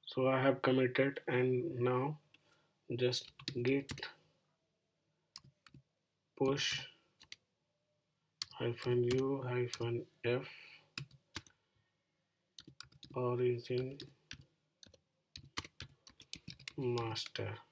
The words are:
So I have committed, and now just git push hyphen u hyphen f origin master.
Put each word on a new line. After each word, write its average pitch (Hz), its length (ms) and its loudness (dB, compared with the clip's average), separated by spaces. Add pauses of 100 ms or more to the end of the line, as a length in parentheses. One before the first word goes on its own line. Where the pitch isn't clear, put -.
So 131 240 2
I 131 140 4
have 135 180 4
committed, 131 640 4
and 123 540 2
now 127 380 2 (800)
just 123 360 0 (300)
git 135 280 2 (2500)
push 139 440 2 (1700)
hyphen 120 520 0
u 131 440 0
hyphen 120 560 -2 (200)
f 123 220 0 (2750)
origin 123 840 0 (2750)
master. 113 720 -2 (200)